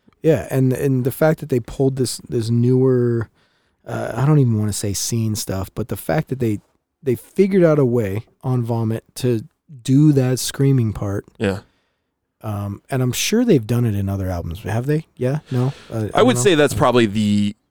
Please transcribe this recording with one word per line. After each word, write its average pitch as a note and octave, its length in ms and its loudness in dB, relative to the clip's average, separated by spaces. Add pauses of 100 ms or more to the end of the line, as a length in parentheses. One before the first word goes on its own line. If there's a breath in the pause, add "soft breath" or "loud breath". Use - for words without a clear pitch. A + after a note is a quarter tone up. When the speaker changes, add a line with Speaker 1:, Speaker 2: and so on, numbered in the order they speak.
(220)
Speaker 1:
Yeah, D3 260 2
and, C3 240 2
and C#3 300 0
the B2+ 80 -2
fact D#3 300 0
that D3 80 -10
they B2+ 100 0
pulled C3+ 380 -2
this, C3 220 -4
this A2+ 300 -6
newer, A#2+ 840 2 (540)
uh, A#2 300 -8
I A#2+ 100 -2
don't D3+ 140 4
even A#2+ 180 4
wanna G#2 160 -2
say G2+ 200 -4
scene A2 420 -4
stuff, F#2+ 400 -6
but - 140 -6
the G#2+ 80 -8
fact D#3 320 -4
that B2+ 100 -8
they, A2 220 -2 (420)
they B2+ 140 -2
figured F#3+ 480 2
out D3+ 160 4
a C#3 40 4
way A2+ 420 -2 (180)
on B2 180 -2
Vomit A2+ 400 -4 (140)
to A#2 280 -2 (380)
do D3 300 6
that B2+ 260 2
screaming C3 540 0
part. G2+ 320 -6 (140)
Speaker 2:
Yeah. G2 240 -2 (800)
Speaker 1:
Um, G2+ 400 -6 (100)
and C3 120 0
I'm B2 80 0
sure A3 340 0
they've D3+ 220 4
done A#2+ 180 0
it G#2+ 120 0
in G2+ 120 -2
other G2 200 -4
albums. F2 340 -6
Have A2+ 240 -4
they? D3+ 200 -2 (100)
Yeah? C3+ 240 -4 (100)
No? B2+ 220 0 (180)
Uh, A2 240 -4
I - 60 4
Speaker 2:
I - 20 6
would A3+ 120 4
Speaker 1:
don't B2 100 0
know. G3+ 60 4
Speaker 2:
say F3 40 4
that's D3 200 4
probably A#2+ 320 4
the, G#2 500 0 (140)